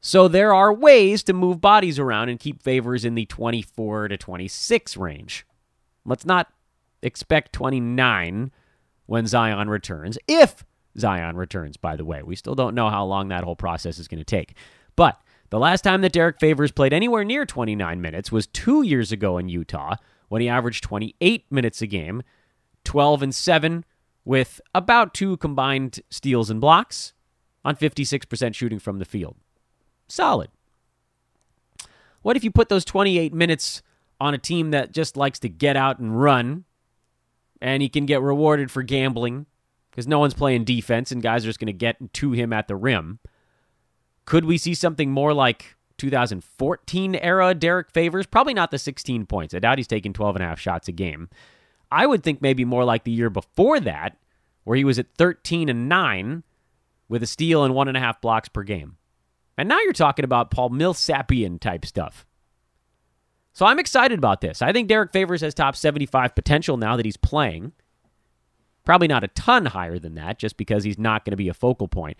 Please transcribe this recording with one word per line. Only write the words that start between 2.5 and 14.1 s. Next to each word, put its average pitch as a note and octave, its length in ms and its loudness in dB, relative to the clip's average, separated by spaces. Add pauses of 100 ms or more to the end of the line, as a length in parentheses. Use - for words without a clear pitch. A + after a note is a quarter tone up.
Favors B2 440 -2
in A#2 100 -2
the A#2 120 -4
twenty-four A2 840 -6
to G2+ 80 -6
twenty-six F#2+ 800 -4
range. F2+ 500 -10 (580)
Let's B2 220 -6
not F3+ 220 2 (560)
expect - 480 -2
twenty-nine B2 1000 0 (540)
when A2+ 200 -2
Zion G#2+ 420 0
returns. F#2+ 480 -6 (120)
If D4+ 360 0 (320)
Zion F2 400 -4
returns, E2+ 400 -10
by D#2 200 -8
the D#2 80 -10
way. D2+ 180 -10
We E2+ 140 -12
still - 180 -10
don't B2 220 -4
know A2+ 140 0
how G2+ 140 -2
long G2 220 -4
that F2+ 160 -6
whole F2 140 -8
process E2+ 420 -8
is E2+ 80 -18
gonna D#2+ 160 -12